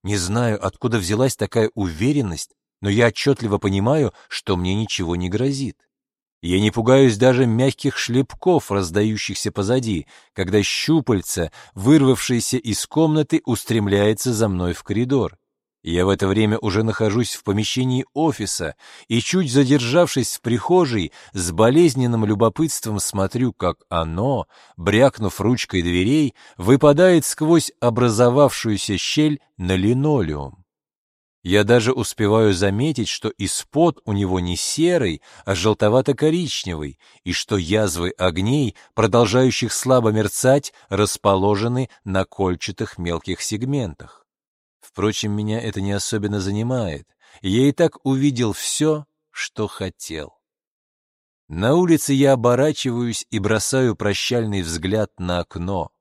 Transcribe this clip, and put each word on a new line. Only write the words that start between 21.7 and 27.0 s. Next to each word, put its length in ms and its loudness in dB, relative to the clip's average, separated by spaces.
любопытством 760 -2
смотрю, 520 -2
как 260 -4
оно, 580 -4
брякнув 640 2
ручкой 420 0
дверей, 520 0
выпадает 680 4